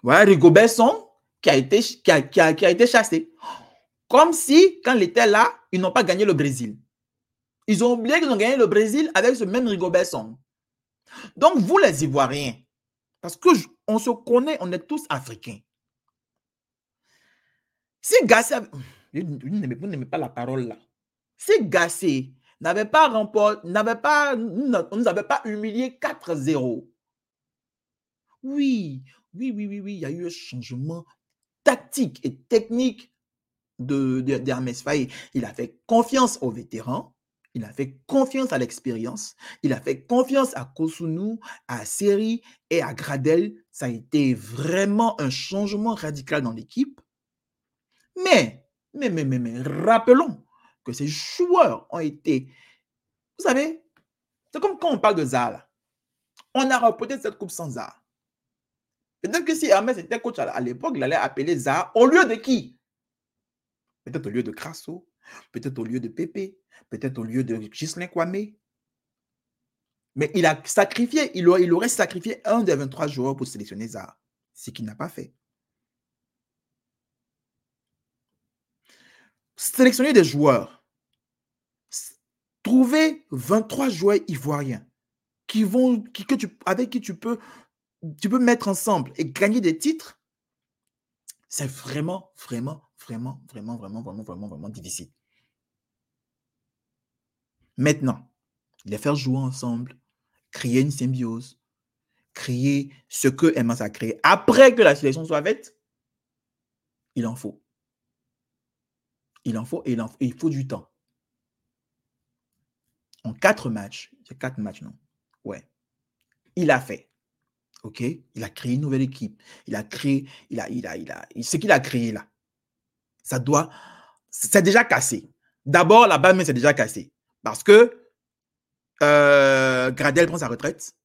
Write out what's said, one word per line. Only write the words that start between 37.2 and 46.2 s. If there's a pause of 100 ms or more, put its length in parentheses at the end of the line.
il
a
fait
confiance
à
l'expérience, (260)
il
a
fait
confiance
à
Kosunu, (300)
à
Seri (280)
et
à
Gradel. (160)
Ça
a
été
vraiment
un
changement
radical